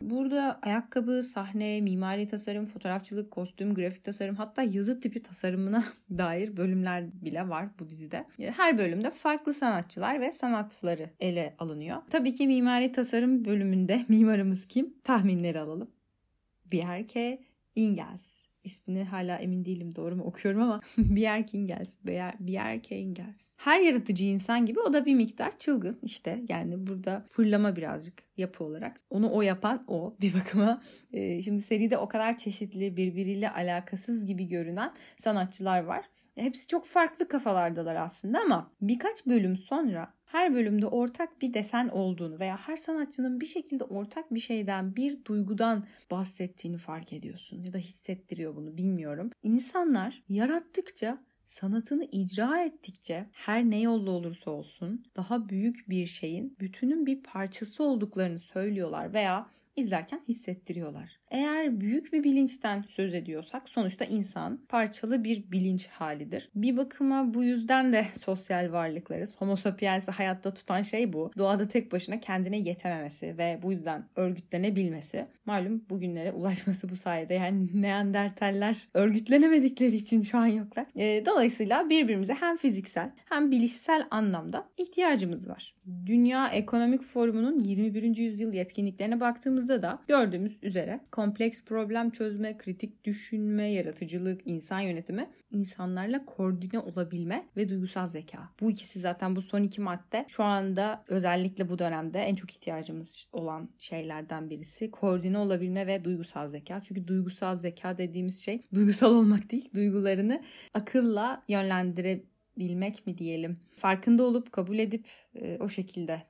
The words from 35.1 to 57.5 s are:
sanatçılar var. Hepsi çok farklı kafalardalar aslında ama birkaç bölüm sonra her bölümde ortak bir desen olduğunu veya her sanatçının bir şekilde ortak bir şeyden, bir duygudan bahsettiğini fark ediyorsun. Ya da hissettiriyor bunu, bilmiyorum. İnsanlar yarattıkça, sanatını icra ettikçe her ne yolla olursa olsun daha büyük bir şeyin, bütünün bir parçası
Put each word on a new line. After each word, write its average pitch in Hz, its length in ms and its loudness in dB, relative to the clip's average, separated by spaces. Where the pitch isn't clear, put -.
sanatçılar 190 680 0
var. 185 200 -4
Hepsi 254 320 -4
çok 339 200 -2
farklı 339 420 2
kafalardalar 175 680 0
aslında 196 440 -2
ama 208 400 2
birkaç 247 460 0
bölüm 196 300 4
sonra 208 580 -2
her 330 220 4
bölümde 214 320 4
ortak 247 560 -2
bir 247 120 -2
desen 233 340 0
olduğunu 175 500 -2
veya 190 180 -4
her 311 200 -8
sanatçının 277 640 -4
bir 311 60 -4
şekilde 294 380 -6
ortak 208 500 -6
bir 226 60 0
şeyden, 196 560 -2
bir 277 280 -2
duygudan 208 640 0
bahsettiğini 180 680 -6
fark 165 340 -12
ediyorsun. - 500 -14
Ya 180 100 -10
da 190 60 -6
hissettiriyor 170 800 -8
bunu, 156 200 -10
bilmiyorum. 175 540 -2
İnsanlar 254 840 0
yarattıkça, 254 880 -2
sanatını 226 600 -2
icra 208 600 0
ettikçe 196 680 -8
her 226 320 0
ne 214 160 4
yolla 226 300 2
olursa 170 400 -4
olsun 180 540 -8
daha 214 320 -2
büyük 208 400 -2
bir 180 180 0
şeyin, 175 540 -8
bütünün 262 460 0
bir 269 160 -2
parçası 196 640 -6